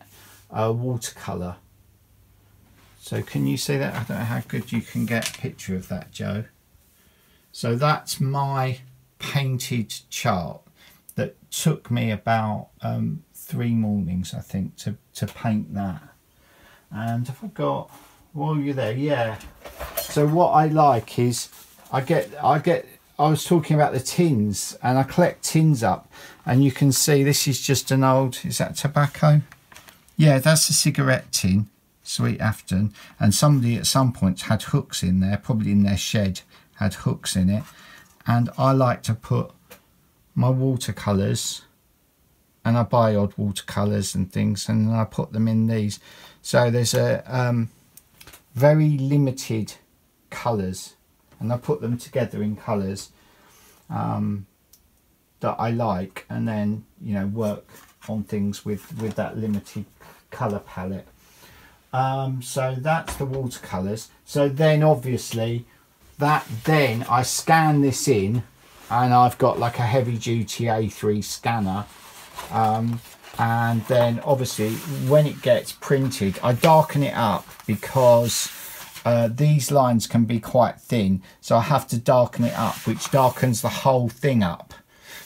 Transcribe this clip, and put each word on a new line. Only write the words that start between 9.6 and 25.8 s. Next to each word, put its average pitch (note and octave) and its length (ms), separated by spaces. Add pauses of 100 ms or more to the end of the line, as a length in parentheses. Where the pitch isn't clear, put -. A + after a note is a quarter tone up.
chart F#2 540 (520)
that - 220 (140)
took - 400
me A#2 200
about, G#2+ 600 (100)
um, A#2 440 (100)
three A#2+ 400
mornings, G2 580
I E2+ 80
think, - 360
to, - 200 (200)
to G#2 100
paint G#2+ 480
that. F#2+ 280 (880)
And A#2 380
have C3 160
I G3+ 40
got, C#3+ 420 (420)
while D3+ 240
you're C#3+ 180
there, A#2+ 220
yeah. B2+ 420 (600)
So - 280
what E3 260
I D#3 160
like D3 500
is A#2+ 320 (420)
I C3+ 80
get, D3+ 300 (120)
I D3 160
get, E3 300 (300)
I D3 100
was D#3 160
talking D#3+ 320
about D3 160
the B2 80
tins, A2+ 840
and C3 160
I C3+ 40
collect - 420
tins D#3 380